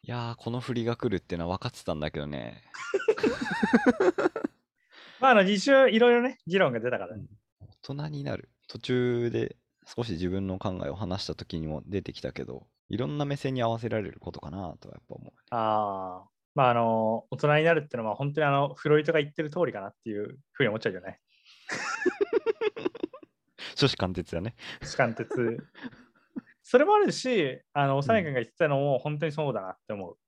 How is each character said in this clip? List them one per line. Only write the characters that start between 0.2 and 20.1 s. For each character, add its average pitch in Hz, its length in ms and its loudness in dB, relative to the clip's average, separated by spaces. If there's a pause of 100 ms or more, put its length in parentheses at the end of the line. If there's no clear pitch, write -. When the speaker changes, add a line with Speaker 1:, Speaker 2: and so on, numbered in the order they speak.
Speaker 1:
ー、 - 20 -20
こ 117 100 -6
の 123 100 -6
振 120 140 -4
り 117 100 0
が 117 100 0
来 123 140 -2
る 95 80 0
っ - 20 0
て - 160 -6
い - 20 -6
う - 20 -6
の 85 100 -4
は 92 80 -2
分 - 60 -10
か 123 60 -4
っ - 40 -6
て - 100 -20
た 87 100 -4
ん 78 60 -4
だ 76 120 -4
け 80 80 -6
ど 73 80 -6
ね。 60 400 -10
Speaker 2:
<laughs> - 40 -20 (2500)
ま 262 100 6
あ、 - 20 8
あ - 20 8
の、 214 80 8
一 202 320 4
応 262 140 10
い 214 120 4
ろ 240 120 8
い 240 40 6
ろ 240 60 4
ね、 254 240 -4
議 170 120 -2
論 175 140 4
が 117 80 -2
出 117 120 -2
た 117 60 -2
か 95 100 -6
ら 90 100 -12
ね。 95 60 -12 (380)
Speaker 1:
う - 40 -18
ん。 - 20 -20
大 - 280 -14
人 147 140 -8
に 143 140 -10
な 135 140 -4
る。 - 120 -16 (200)
途 113 100 -14
中 123 520 0
で 113 260 -4 (280)
少 - 180 -6
し 113 80 -6
自 87 180 -2
分 95 180 -2
の 95 120 -4
考 92 260 -4
え - 40 -4
を 73 60 -6
話 95 280 -6
し - 40 -8
た 82 80 -6
時 - 240 -8
に 80 80 -4
も 76 180 -6
出 95 160 -4
て - 120 -10
き - 80 -14
た 65 100 -6
け 67 140 -10
ど、 - 220 -14 (220)
い 101 80 -4
ろ 127 100 -2
ん 147 100 -6
な 147 80 -2
目 143 100 -4
線 135 180 -4
に 127 100 0
合 117 60 2
わ 113 100 -2
せ 113 100 -6
ら 110 120 0
れ 90 100 -6
る - 80 -18
こ - 120 -10
と - 80 -14
か - 120 -10
な 90 280 -8
と - 100 -20
は - 60 -18
や - 60 -18
っ - 80 -20
ぱ - 60 -12
思 - 80 -16
う - 20 -18
ね。 - 60 -18 (180)
Speaker 2:
あ 101 760 -2
ー。 - 40 -20 (280)
ま 139 100 4
あ、 123 40 6
あ 120 40 4
の、 113 580 2
大 139 60 -8
人 147 200 4
に 156 60 4
な 170 100 6
る 156 80 2
っ 151 60 -14
て 127 100 -8
の 113 80 -4
は 107 100 -2
本 143 180 -4
当 156 80 -2
に 151 60 2
あ 143 40 4
の、 139 240 0
フ - 140 -4
ロ 151 100 8
イ 156 40 2
ト 160 80 0
が 156 80 4
言 147 100 -2
っ 147 40 -18
て 165 100 -4
る 151 60 -4
通 151 160 -6
り 139 80 -4
か 104 80 -8
な 95 60 -8
っ 101 160 -14
て 113 60 -8
い 104 100 -6